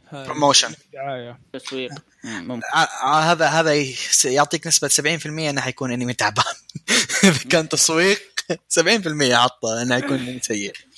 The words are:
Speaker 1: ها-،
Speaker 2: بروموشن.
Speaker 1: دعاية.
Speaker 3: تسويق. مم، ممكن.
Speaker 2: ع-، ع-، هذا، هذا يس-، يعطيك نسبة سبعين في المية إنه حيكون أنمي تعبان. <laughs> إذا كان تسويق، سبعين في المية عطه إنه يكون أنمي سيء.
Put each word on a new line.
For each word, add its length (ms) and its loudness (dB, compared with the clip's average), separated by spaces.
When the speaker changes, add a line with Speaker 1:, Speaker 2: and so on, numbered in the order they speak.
Speaker 1:
ها-، 160 -14
Speaker 2:
بروموشن. 480 2
Speaker 1:
دعاية. 460 -10
Speaker 3:
تسويق. 380 -10
مم، 240 -10
ممكن. 260 -8
Speaker 2:
ع-، 340 0
ع-، 240 4
هذا، 160 2
هذا 260 2
يس-، 520 0
يعطيك 420 0
نسبة 200 2
سبعين 320 0
في 60 -10
المية 240 -4
إنه 120 -4
حيكون 300 -4
أنمي 220 -4
تعبان. 420 -2
<laughs> 360 0
إذا 260 4
كان 200 2
تسويق، 500 2
سبعين 320 2
في 80 -4
المية 260 2
عطه 460 2
إنه 140 2
يكون 220 0
أنمي 260 -10
سيء. 300 -4